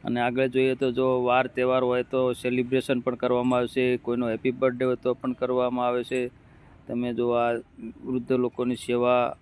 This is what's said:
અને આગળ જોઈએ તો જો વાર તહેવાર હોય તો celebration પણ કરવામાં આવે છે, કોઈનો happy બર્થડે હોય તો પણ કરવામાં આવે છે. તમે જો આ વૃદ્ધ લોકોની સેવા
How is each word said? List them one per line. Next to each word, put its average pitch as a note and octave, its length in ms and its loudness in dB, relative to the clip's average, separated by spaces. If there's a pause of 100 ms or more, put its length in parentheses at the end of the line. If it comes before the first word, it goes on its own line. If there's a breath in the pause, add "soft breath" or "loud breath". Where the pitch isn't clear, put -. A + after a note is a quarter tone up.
અને A#2+ 160 -2
આગળ B2 260 0
જોઈએ C3 280 2
તો C3 160 0
જો B2+ 320 2
વાર B2 240 2
તહેવાર B2+ 360 0
હોય B2 200 0
તો B2+ 300 0
celebration B2 680 0
પણ B2 140 -2
કરવામાં B2 440 2
આવે A#2+ 100 0
છે, B2+ 280 0
કોઈનો A#2+ 320 -2
happy A2+ 220 0
બર્થડે B2+ 340 0
હોય B2+ 120 0
તો B2 180 -2
પણ B2+ 180 -4
કરવામાં B2 540 0
આવે B2 180 0
છે. B2 260 -4 (560 loud breath)
તમે B2 280 -4
જો A#2+ 160 0
આ A#2+ 240 2 (500)
વૃદ્ધ B2+ 280 -4
લોકોની B2 440 0
સેવા B2 640 2